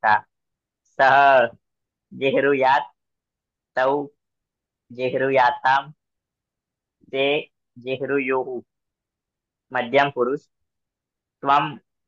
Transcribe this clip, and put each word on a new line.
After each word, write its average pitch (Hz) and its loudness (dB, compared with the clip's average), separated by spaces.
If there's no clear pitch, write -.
કા. 107 2
સહ - -8
જિહ્રુયાત 135 0
તૌ 135 0
જિહ્રુયાતામ 131 0
તે 135 -4
જિહ્રુયુહુ. 131 -4
મધ્યમ 131 0
પુરુષ 131 -4
ત્વમ 143 2